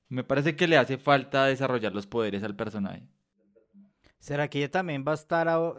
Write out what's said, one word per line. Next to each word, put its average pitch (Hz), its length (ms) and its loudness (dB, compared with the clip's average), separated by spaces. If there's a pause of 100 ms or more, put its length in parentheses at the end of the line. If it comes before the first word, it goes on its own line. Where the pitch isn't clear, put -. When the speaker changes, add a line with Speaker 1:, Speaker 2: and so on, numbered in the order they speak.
Speaker 1:
me 123 140 -6
parece 143 320 0
que 170 140 2
le 160 80 6
hace 131 200 4
falta 135 500 2
desarrollar 127 460 0
los 101 140 -6
poderes 104 380 -2
al 104 100 -4
personaje. 101 480 -6 (1160)
Speaker 2:
¿Será 143 280 -2
que 143 100 -4
ella 143 120 -2
también 160 340 -4
va 151 60 -2
a 156 60 0
estar 165 320 0
a-, 165 300 0